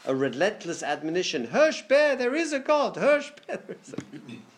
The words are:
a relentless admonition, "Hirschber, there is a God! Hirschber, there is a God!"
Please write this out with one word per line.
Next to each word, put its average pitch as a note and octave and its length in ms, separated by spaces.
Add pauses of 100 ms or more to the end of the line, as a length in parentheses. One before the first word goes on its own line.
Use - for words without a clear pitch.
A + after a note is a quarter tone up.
a C3+ 80
relentless D#3 680
admonition, D3+ 680
"Hirschber, C#4+ 680
there B3 200
is D#4+ 160
a C#4 80
God! C4+ 340
Hirschber, C#4 540
there - 340
is - 100
a - 40
God!" - 420 (200)